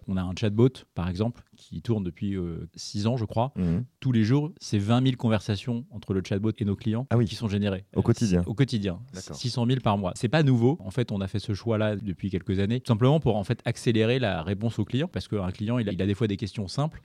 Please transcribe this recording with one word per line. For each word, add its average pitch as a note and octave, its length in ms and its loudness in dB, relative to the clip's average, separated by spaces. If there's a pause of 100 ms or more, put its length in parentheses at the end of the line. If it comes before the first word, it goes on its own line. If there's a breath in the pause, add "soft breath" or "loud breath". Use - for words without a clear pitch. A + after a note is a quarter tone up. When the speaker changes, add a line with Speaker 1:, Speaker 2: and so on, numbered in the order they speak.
Speaker 1:
On F#2+ 100 -2
a F#2 60 0
un F2+ 140 -4
chatbot, A2 320 4 (240)
par F2 160 -2
exemple, F#2 340 -4 (140)
qui - 240 -12
tourne G#2+ 220 -2
depuis, G2 320 -4
euh, E2+ 400 -6
six G2+ 320 -4
ans, B2+ 100 0
je A2 80 -4
crois. A#2+ 300 -2
Speaker 2:
Mhm. F2+ 280 0 (160)
Speaker 1:
Tous C3 120 0
les A2+ 120 4
jours, D3 360 2
c'est - 180 -2
vingt A2+ 240 2
mille C3 160 2
conversations A2+ 760 -2
entre G#2 220 -6
le F#2+ 120 0
chatbot G#2+ 320 0
et G#2+ 80 -4
nos G2 100 0
clients A#2 340 -2
Speaker 2:
Ah A2+ 80 2
oui. A#2+ 80 4
Speaker 1:
qui G#2 100 -4
sont A2+ 120 -6
générées. G2 380 -2 (100)
Speaker 2:
Au - 60 4
quotidien. G#2+ 400 4
Speaker 1:
Euh, - 80 0
au B2+ 40 -4
quotidien. G2 460 0 (140)
Speaker 2:
D'accord. F#2 220 -12
Speaker 1:
Six B2 140 -4
cent A#2+ 160 -2
mille B2+ 160 2
par G#2 160 4
mois. F#2+ 180 -2
C'est A#2 140 -2
pas D#3 140 4
nouveau. C3 400 4
En - 80 -8
fait, A#2+ 200 -2
on G2 100 -2
a F#2+ 60 -2
fait G2+ 120 -4
ce G#2 140 -4
choix-là G#2+ 420 0
depuis G2 340 -4
quelques F#2+ 300 0
années, G#2+ 200 0
tout - 80 -8
simplement B2+ 320 4
pour, A2+ 160 2
en G2+ 80 -2
fait, - 220 -4
accélérer A#2 540 2
la F#2+ 240 0
réponse G#2 360 -2
au G2+ 60 -2
client, C#3 260 -2
parce - 160 -6
qu'un F#2+ 240 -2
client, A2 280 -2
il G2+ 100 0
a, - 40 0
il F2+ 80 -2
a F#2 40 2
des G#2 80 2
fois A2 140 0
des G2+ 100 -2
questions G#2 300 -6
simples, D3 380 -4